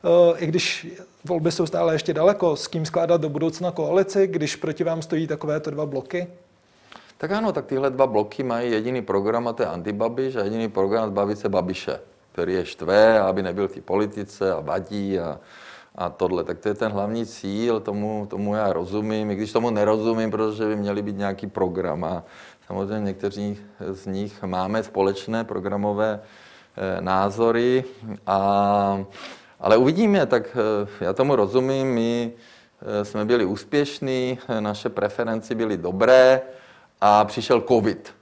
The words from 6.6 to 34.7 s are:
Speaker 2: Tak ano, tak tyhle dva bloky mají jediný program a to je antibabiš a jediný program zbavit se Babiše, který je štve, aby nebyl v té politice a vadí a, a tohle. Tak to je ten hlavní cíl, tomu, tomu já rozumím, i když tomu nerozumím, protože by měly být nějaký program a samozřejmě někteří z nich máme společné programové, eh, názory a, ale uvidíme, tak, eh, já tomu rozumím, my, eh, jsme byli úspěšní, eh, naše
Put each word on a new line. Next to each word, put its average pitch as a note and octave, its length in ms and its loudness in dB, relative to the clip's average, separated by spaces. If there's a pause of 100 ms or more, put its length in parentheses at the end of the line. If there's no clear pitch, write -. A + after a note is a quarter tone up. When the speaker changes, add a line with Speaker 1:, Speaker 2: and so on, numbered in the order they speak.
Speaker 2:
Tak E3 140 -4
ano, G#3+ 200 0
tak D3 140 -4
tyhle C3+ 240 0
dva C3 180 4
bloky G#2+ 360 0
mají A#2+ 280 -2
jediný A#2 300 0
program G#2 460 0
a A2+ 60 -4
to A#2+ 100 -2
je F#2+ 60 0
antibabiš A2+ 680 -4
a G#2+ 80 -2
jediný A2 260 -2
program G#2 400 0
zbavit G2+ 300 0
se G#2 100 -2
Babiše, F2+ 500 -2 (320)
který F2 220 -2
je F2+ 120 0
štve, G#2+ 540 4
aby F#2+ 240 0
nebyl F#2 240 -2
v - 60 -4
té - 80 -14
politice G2+ 720 -2
a D#2 60 -2
vadí F#2+ 600 -4
a, D#2+ 200 -6 (560)
a F2 140 -6
tohle. F2+ 340 0
Tak F2+ 160 -6
to - 100 -6
je G2+ 40 0
ten G#2+ 180 -2
hlavní G#2 340 -4
cíl, A2 540 -4
tomu, G#2 500 -6
tomu G2+ 260 -4
já G#2 180 0
rozumím, G#2+ 580 -4
i G2 40 -2
když G#2 160 -6
tomu A#2 180 0
nerozumím, A2 600 0
protože A2 360 -2
by G#2+ 80 0
měly G2+ 260 -2
být G2+ 160 -6
nějaký G2 300 -6
program F2+ 560 -2
a E2 200 -6 (440)
samozřejmě G2 380 -6
někteří G2+ 520 -4 (340)
z F#2+ 140 -12
nich G2+ 380 -6
máme F#2+ 400 -2
společné G2 600 -2
programové, G2+ 760 -2 (580)
eh, F#2 240 -4
názory A2+ 840 2 (440)
a, G2 760 2 (560)
ale G#2+ 180 6
uvidíme, E3+ 480 4
tak, A#2+ 320 -2
eh, G#2 480 -2
já F#2 80 0
tomu C#3 220 2
rozumím, C3 520 2
my, A#2 440 0 (680)
eh, G2+ 40 -2
jsme G#2+ 200 -4
byli A#2 200 4
úspěšní, C3 920 -2 (100)
eh, A2 120 -2
naše G#2+ 280 -4